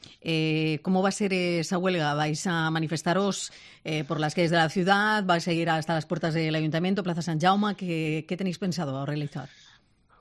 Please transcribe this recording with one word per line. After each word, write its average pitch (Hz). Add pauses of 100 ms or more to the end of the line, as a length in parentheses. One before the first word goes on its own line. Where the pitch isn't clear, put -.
(200)
Eh, 156
¿cómo 185
va 196
a 190
ser 196
esa 175
huelga? 175
¿Vais 151
a 165
manifestaros, 170 (320)
eh, 151
por 151
las 151
calles 170
de 170
la 160
ciudad? 202
¿Vais 175
a 170
ir 165
hasta 160
las 156
puertas 165
del 160
ayuntamiento, 165
Plaza 175
San 160
Jaume? 202
¿Qué, 160
qué 180
tenéis 180
pensado 143
realizar? 147 (720)